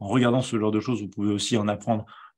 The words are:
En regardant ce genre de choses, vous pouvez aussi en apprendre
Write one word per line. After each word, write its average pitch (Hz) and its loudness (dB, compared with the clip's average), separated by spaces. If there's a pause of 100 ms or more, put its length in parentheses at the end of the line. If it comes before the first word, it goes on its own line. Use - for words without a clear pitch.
En 101 -10
regardant 123 4
ce 117 -2
genre 107 2
de 107 2
choses, 113 -2
vous 98 -8
pouvez 104 -2
aussi 104 0
en 104 0
apprendre 104 -2 (320)